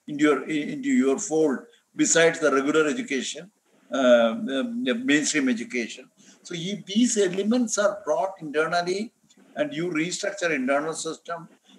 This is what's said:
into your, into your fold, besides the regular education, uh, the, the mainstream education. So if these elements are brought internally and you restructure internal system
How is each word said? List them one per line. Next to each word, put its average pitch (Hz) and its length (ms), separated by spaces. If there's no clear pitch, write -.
into 147 160
your, 143 240
into 147 420
your 131 280
fold, 151 400
besides 165 440
the 147 140
regular 147 340
education, 131 600
uh, 120 420
the, 120 400
the 127 100
mainstream 135 560
education. 117 580
So - 120
if 170 300
these 208 320
elements 202 600
are - 260
brought 160 340
internally 170 720
and 143 180
you 165 160
restructure 175 640
internal 143 400
system 165 540